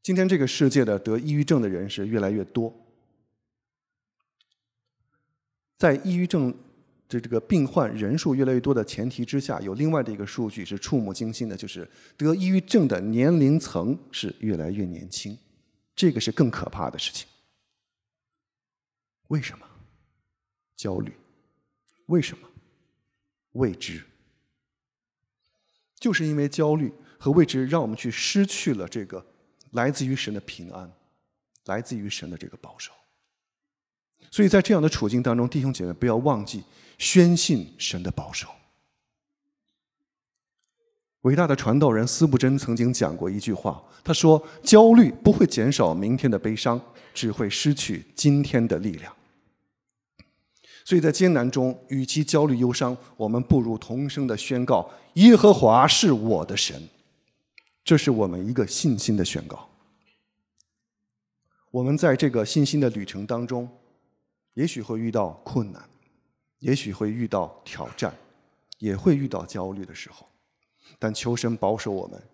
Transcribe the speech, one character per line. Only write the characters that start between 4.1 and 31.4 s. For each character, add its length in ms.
在 160
抑 120
郁 100
症 280
的 100
这 100
个 120
病 260
患 280
人 220
数 180
越 100
来 80
越 80
多 140
的 100
前 240
提 160
之 160
下， 200
有 120
另 180
外 120
的 100
一 40
个 100
数 240
据 140
是 140
触 200
目 140
惊 200
心 160
的， 80
就 100
是 240
得 160
抑 140
郁 120
症 260
的 140
年 400
龄 180
层 400
是 280
越 180
来 120
越 140
年 240
轻， 280
这 160
个 80
是 100
更 200
可 160
怕 240
的 80
事 120
情。 160
为 120
什 180
么？ 80
焦 220
虑。 140
为 160
什 160
么？ 100
未 220
知。 300
就 160
是 120
因 120
为 120
焦 280
虑 160
和 140
未 120
知， 220
让 160
我 40
们 100
去 140
失 360
去 280
了 120
这 200
个 200
来 180
自 160
于 100
神 160
的 80
平 300
安， 200